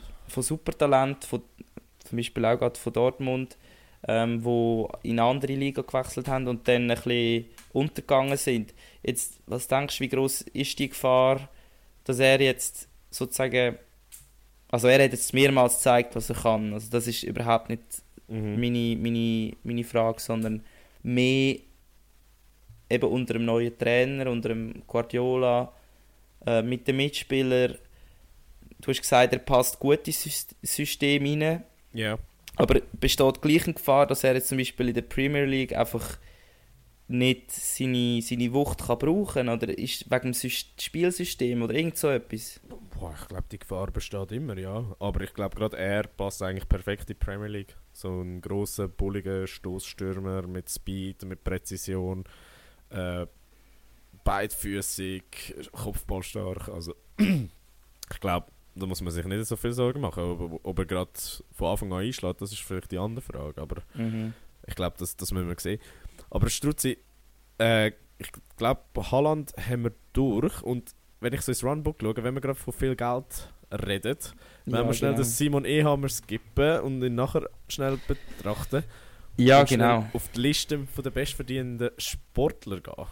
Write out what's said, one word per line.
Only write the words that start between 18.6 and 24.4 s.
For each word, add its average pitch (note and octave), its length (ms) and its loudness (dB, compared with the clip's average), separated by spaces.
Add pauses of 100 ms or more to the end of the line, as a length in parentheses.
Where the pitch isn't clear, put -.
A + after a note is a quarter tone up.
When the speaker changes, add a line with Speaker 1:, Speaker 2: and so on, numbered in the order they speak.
Speaker 1:
meine, A2+ 560 0 (100)
meine A#2 200 -4
Frage, A2+ 360 0
sondern A2 440 -4 (380)
mehr C3 560 4 (1300)
eben B2 200 4
unter B2 260 0
einem A#2 100 0
neuen A#2 320 0
Trainer, B2+ 520 2
unter A#2+ 220 -2